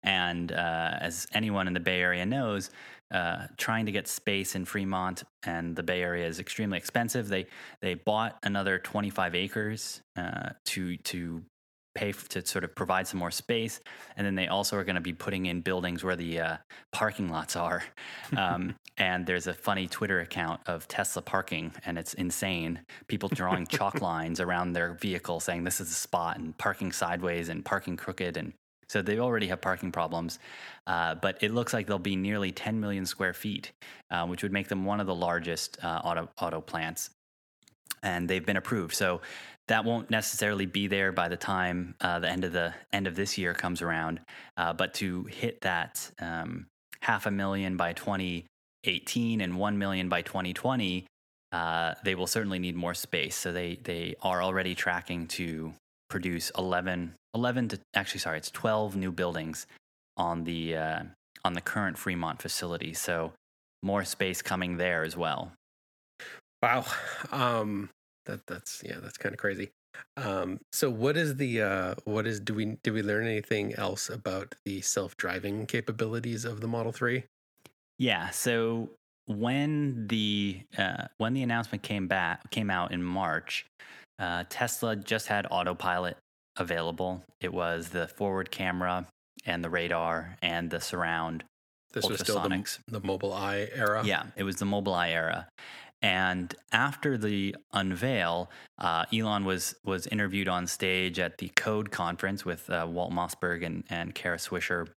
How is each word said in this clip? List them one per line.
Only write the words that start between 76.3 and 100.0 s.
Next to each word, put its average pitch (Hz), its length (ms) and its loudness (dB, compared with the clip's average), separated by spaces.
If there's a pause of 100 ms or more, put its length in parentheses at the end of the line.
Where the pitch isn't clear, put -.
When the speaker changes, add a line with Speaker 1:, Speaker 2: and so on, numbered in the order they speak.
Speaker 2:
of 110 160 -4
the 113 40 -2
Model 117 260 0
three? 123 320 0 (720)
Speaker 1:
Yeah. 92 320 2
So 117 600 2 (360)
when 131 800 2
the, 104 560 2 (160)
uh, 92 260 0 (140)
when 113 160 2
the 135 80 2
announcement 117 400 0
came 98 260 -2
back, 87 420 0
came 107 200 0
out 90 220 2
in 90 100 0
March, 90 640 0 (520)
uh, 87 300 -2
Tesla 113 480 0
just 107 300 0
had 101 240 2
autopilot 87 640 2 (400)
available. 85 680 -2 (180)
It 90 120 -2
was 85 380 -2
the 85 180 -2
forward 95 420 -2
camera 90 560 0 (380)
and 87 180 0
the 85 60 -2
radar 85 720 0
and 85 300 0
the 82 100 -2
surround 82 640 -2 (480)
Speaker 2:
This 110 140 0
was 104 140 0
still 95 200 0
the, 85 80 2
Speaker 1:
ultrasonics. 95 300 -2 (100)
Speaker 2:
the 110 140 -4
Mobileye 98 720 0
era? 107 300 4
Speaker 1:
Yeah, 98 200 4 (100)
it 98 100 0
was 98 120 0
the 101 100 0
Mobileye 98 440 4
era. 82 380 0 (540)
And 92 520 4 (180)
after 135 460 2
the 101 360 2 (200)
unveil, 92 760 2 (280)
uh, 82 340 2
Elon 107 320 2
was, 92 300 0 (100)
was 95 220 -2